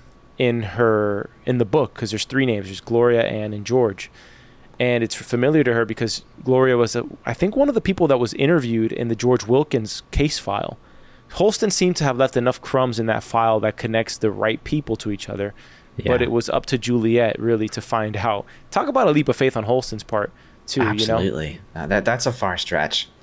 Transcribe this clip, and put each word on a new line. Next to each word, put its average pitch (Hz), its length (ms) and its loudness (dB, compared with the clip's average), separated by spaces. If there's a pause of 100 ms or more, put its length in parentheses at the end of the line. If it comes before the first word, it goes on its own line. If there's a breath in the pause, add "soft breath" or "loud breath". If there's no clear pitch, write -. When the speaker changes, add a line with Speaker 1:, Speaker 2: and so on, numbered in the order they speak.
(380)
Speaker 1:
in 120 240 0
her, 104 680 0 (160)
in 127 120 0
the 117 80 2
book, 131 300 0
'cause 104 160 -6
there's 107 120 -4
three 131 220 0
names. 104 220 -2
There's 95 120 -12
Gloria, 117 440 4
Anne, 107 280 -4
and 104 140 -10
George. 117 440 0 (720 loud breath)
And 120 240 2
it's 110 120 -2
familiar 139 500 2
to 120 80 2
her 117 100 2
because 110 400 -4 (200)
Gloria 127 340 4
was, 117 180 2
a, 120 80 -2 (220)
I 117 80 -4
think, 202 240 -2
one 285 100 4
of 269 80 0
the 226 60 0
people 185 260 2
that 139 100 4
was 120 180 0
interviewed 120 580 2
in 120 160 -4
the 113 60 -2
George 120 300 2
Wilkins 120 680 0
case 147 280 0
file. - 380 -4 (560 soft breath)
Holston 202 360 2
seemed 180 280 2
to 151 80 -2
have 127 120 0
left 131 200 2
enough 123 240 0
crumbs 127 360 0
in 113 100 0
that 110 160 0
file 113 360 2
that 107 180 0
connects 113 400 -2
the 107 140 0
right 104 320 -2
people 143 320 -2
to 110 160 -6
each - 180 -8
other. 101 240 -6 (440 loud breath)
But - 80 -6 (160)
Speaker 2:
Yeah. 120 60 0
Speaker 1:
it - 40 -4
was 117 180 0
up - 180 -2
to 131 100 0
Juliet, 117 640 2
really, 110 300 0
to - 120 -10
find 107 360 -2
out. 101 280 -2 (260 loud breath)
Talk 233 160 0
about 262 200 2
a 156 40 4
leap 151 160 2
of 127 80 2
faith 131 220 0
on 110 80 -4
Holston's 120 380 -2
part, 104 280 -2 (340 soft breath)
too, - 140 -4
you 123 60 2
know? 107 60 0
Speaker 2:
Absolutely. 95 680 -2 (160)
Uh, 82 120 -8
that, 98 180 0
that's 120 200 -2
a 127 60 -2
far 95 260 -4
stretch. - 520 -4 (140)